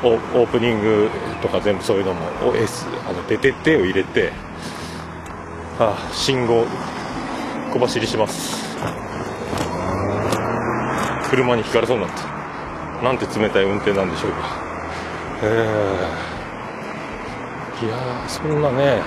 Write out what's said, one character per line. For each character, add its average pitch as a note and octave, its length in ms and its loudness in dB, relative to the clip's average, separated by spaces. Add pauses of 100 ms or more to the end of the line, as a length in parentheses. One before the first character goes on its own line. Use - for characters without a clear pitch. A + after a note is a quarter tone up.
オ-、 B2 60 8
オ A2+ 100 6 (260)
ー - 20 -4
プ B2 120 2
ニ A#2 160 4
ン G#2+ 40 2
グ G#2+ 300 6 (320)
と A2+ 60 0
か G2 120 2
全 G2 180 2
部 F2 60 -6
そ G#2+ 120 2
う - 20 4
い G2 40 2
う F#2+ 40 2
の F#2+ 80 2
も、 E2+ 140 -4 (160)
オ A#2+ 100 4
ー A#2 100 4
エ G#2+ 40 2
ス、 - 180 -6 (240)
あ - 40 -2
の、 - 100 -4
て G#2+ 160 2
て C3+ 120 4
て D#3 260 4
を - 20 6
入 G2 140 4
れ F#2+ 100 4
て、 F2+ 280 2 (1500)
あ、 G#2+ 160 4 (180)
信 C3 320 2
号、 A#2 200 6 (1080)
小 B2 60 2
走 B2 200 2
り A2 60 0
し - 100 -2
ま A2 120 4
す。 - 500 -6 (2500)
車 B2+ 240 4
に A2 80 0
ひ - 80 -6
か A#2 100 6
れ A2 60 2
そ B2 80 4
う - 20 0
に G2+ 60 0
な F2 60 -2
っ - 20 -8
た。 - 160 -8 (760)
な B2+ 80 4
ん D#3 60 2
て - 80 -2 (140)
冷 G#2+ 100 4
た G2 100 4
い F#2+ 40 6
運 G2 140 2
転 G2+ 160 2
な G2 100 4
ん F2+ 80 0
で E2 60 -4
し D#2 60 -4
ょ G#2+ 40 0
う F#2+ 60 0
か。 - 160 -4 (920)
え G#2+ 680 2 (1700)
ー、 A#2 60 -2
い - 20 0
や A2+ 60 -2
ー、 B2 340 -4
そ - 140 -6
ん D3+ 180 2
な D3 100 4
ね。 B2+ 360 6